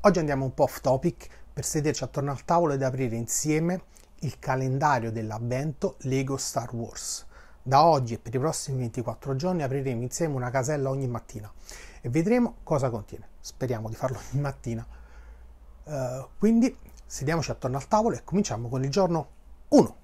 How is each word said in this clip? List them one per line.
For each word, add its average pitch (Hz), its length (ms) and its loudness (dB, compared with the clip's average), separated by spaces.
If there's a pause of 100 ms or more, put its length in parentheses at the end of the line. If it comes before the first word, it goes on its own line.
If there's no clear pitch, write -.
Oggi 185 160 6
andiamo 143 280 0
un 127 100 -4
po' 151 80 4
off - 180 0
topic 131 460 0 (260)
per 123 100 -8
sederci 147 400 0
attorno 139 280 -4
al 127 120 -8
tavolo 170 300 4
ed 139 80 0
aprire 127 340 0
insieme 156 680 0 (380)
il 143 180 -6
calendario 131 720 0
dell'avvento 117 880 -4
Lego 135 360 0
Star 117 380 -6
Wars. - 500 -8 (380)
Da 135 220 6
oggi 135 320 4
e - 20 -10
per 117 160 -12
i 131 60 0
prossimi 127 400 -2
ventiquattro 120 560 -4
giorni 175 260 0
apriremo 131 400 -2
insieme 147 320 -2
una 123 160 -2
casella 135 400 0
ogni 135 180 -2
mattina 110 460 -8 (480)
e 123 80 -6
vedremo 214 540 2
cosa 135 260 0
contiene. 110 380 -8 (120)
Speriamo 117 480 -6
di 110 60 -8
farlo 127 240 -4
<laughs> - 160 -12
ogni 139 80 0
mattina. 120 420 -4 (1000)
Eh, 131 440 -6 (120)
quindi 226 360 4 (300)
sediamoci 147 460 -2
attorno 127 260 -4
al 135 100 -8
tavolo 214 280 4
e - 80 -12
cominciamo 120 440 -2
con 131 160 -2
il 139 60 0
giorno 170 380 2 (400)
uno. - 360 8